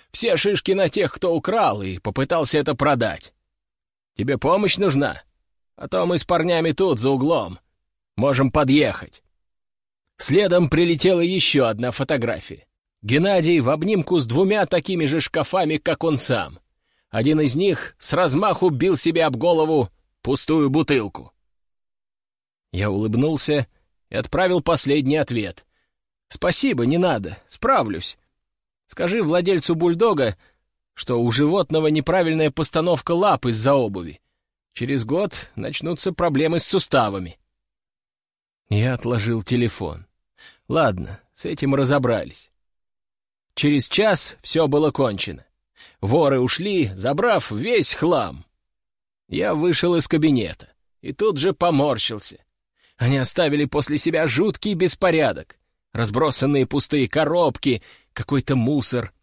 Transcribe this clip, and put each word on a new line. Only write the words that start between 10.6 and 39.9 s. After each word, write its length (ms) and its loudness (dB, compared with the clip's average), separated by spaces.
прилетела 520 2
еще 440 2
одна 260 -2
фотография. 720 -4
Геннадий 580 2
в 100 0
обнимку 500 0
с 60 0
двумя 400 2
такими 400 -2
же 140 0
шкафами, 580 -2
как 260 -4
он 140 2
сам. 420 -4
Один 320 0
из 140 2
них 440 -2
с 140 -4
размаху 560 2
бил 280 0
себе 280 2
об 100 0
голову 540 2
пустую 480 2
бутылку. 640 -2
Я 180 -2
улыбнулся 800 0
и 60 -10
отправил 460 0
последний 560 0
ответ. 480 -4
«Спасибо, 580 0
не 120 2
надо, 400 0
справлюсь. 720 -2
Скажи 360 -2
владельцу 520 0
бульдога, 640 0
что 280 -4
у 100 0
животного 560 0
неправильная 640 0
постановка 600 -2
лап 340 2
из-за 300 2
обуви. 440 -2
Через 320 -4
год 500 -4
начнутся 560 -6
проблемы 480 0
с 60 0
суставами». 760 0
Я 280 0
отложил 480 -2
телефон. 640 -4